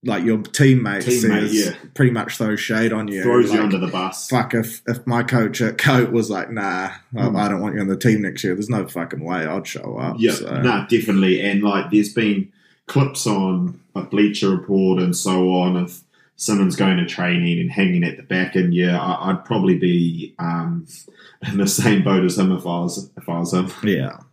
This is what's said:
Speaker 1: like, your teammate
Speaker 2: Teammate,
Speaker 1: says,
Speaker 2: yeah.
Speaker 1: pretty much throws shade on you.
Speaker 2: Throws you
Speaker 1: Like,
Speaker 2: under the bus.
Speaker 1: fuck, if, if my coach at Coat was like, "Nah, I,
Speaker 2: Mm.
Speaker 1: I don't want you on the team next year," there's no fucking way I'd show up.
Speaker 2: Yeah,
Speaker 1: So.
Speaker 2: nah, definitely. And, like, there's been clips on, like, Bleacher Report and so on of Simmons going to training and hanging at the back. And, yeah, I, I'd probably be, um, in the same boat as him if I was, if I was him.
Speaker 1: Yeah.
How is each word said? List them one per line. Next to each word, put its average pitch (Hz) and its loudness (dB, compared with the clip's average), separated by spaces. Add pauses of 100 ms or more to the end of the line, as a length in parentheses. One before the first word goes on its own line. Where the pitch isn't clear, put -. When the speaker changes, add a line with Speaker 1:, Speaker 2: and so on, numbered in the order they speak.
Speaker 1:
like, 104 -2
your 110 2
teammate 110 4
Speaker 2:
Teammate, 120 2
Speaker 1:
says, 104 2
Speaker 2:
yeah. 87 -2 (240)
Speaker 1:
pretty 127 6
much 110 -4
throws 107 -2
shade 113 0
on 107 -4
you. 95 -4
Speaker 2:
Throws 120 4
you 101 -2
Speaker 1:
Like, 107 2
Speaker 2:
under 95 0
the 90 -4
bus. 92 -6
Speaker 1:
fuck, 120 -2
if, 113 -4
if 117 -4
my 120 0
coach 120 0
at 110 -2
Coat 123 4
was 110 0
like, 98 -6
"Nah, 95 -4 (260)
I, 110 -6
Speaker 2:
Mm. 117 0
Speaker 1:
I 104 0
don't 95 -2
want 104 -4
you 104 -4
on 95 -2
the 95 0
team 107 2
next 85 -6
year," 92 0
there's 101 -6
no 104 -2
fucking 80 -8
way 82 -4
I'd 90 -6
show - -10
up. 69 -4
Speaker 2:
Yeah, 113 4
Speaker 1:
So. 67 -4
Speaker 2:
nah, 113 0
definitely. 95 4
And, 101 0
like, 98 0
there's 104 2
been 104 0 (380)
clips - 0
on, 92 0 (160)
like, - -6
Bleacher 101 2
Report 92 2
and 90 0
so 92 0
on 90 2
of 90 -4 (360)
Simmons 98 0
going 95 2
to 87 0
training 87 0
and 87 -2
hanging 90 2
at 82 -4
the - -20
back. 92 -2
And, 87 2
yeah, 87 2
I, 90 -2
I'd 90 -4
probably 92 2
be, 85 0
um, 85 -4 (600)
in 98 -4
the 98 2
same 101 2
boat 95 4
as 87 0
him 95 2
if 90 -2
I 87 -2
was, 87 -6
if - -14
I 85 -4
was 87 -4
him. 92 0 (140)
Speaker 1:
Yeah. 85 0 (160)